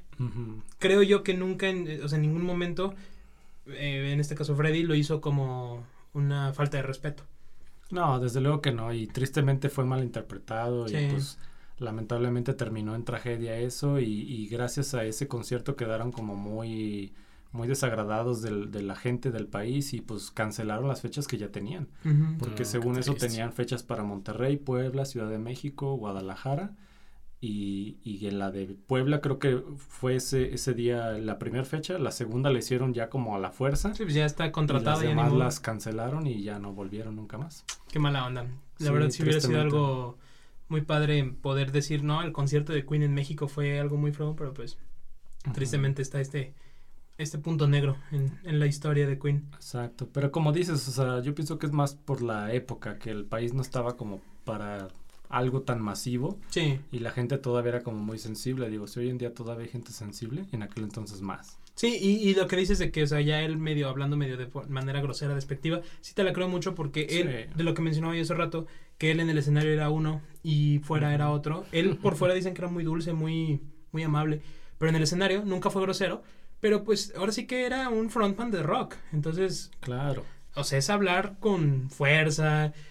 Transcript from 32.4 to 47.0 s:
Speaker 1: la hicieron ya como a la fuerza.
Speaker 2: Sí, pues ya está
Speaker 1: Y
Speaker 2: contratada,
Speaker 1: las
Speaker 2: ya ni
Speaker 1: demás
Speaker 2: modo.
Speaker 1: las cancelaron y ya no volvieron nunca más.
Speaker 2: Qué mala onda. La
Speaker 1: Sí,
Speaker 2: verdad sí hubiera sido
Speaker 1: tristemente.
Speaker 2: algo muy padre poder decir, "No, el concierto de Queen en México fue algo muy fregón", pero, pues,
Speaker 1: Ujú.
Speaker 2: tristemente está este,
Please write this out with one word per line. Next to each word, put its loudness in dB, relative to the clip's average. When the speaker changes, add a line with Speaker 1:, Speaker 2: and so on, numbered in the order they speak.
Speaker 1:
la 6
hicieron 0
ya -2
como -2
a 0
la -2
fuerza. 0
Speaker 2:
Sí, -4
pues 0
ya 4
está 0
Speaker 1:
Y -2
Speaker 2:
contratada, 2
Speaker 1:
las 0
Speaker 2:
ya 2
ni 4
Speaker 1:
demás 6
Speaker 2:
modo. 6
Speaker 1:
las 2
cancelaron -4
y -2
ya -6
no -6
volvieron -6
nunca -10
más. -10
Speaker 2:
Qué -2
mala 2
onda. -4
La 0
Speaker 1:
Sí, 6
Speaker 2:
verdad 6
sí -2
hubiera 6
sido 4
Speaker 1:
tristemente. 4
Speaker 2:
algo 0
muy 0
padre 4
poder 2
decir, 2
"No, 2
el -4
concierto 2
de 0
Queen 4
en 4
México -2
fue 0
algo 0
muy 2
fregón", -2
pero, -4
pues, -6
Speaker 1:
Ujú. -2
Speaker 2:
tristemente 2
está -4
este, -4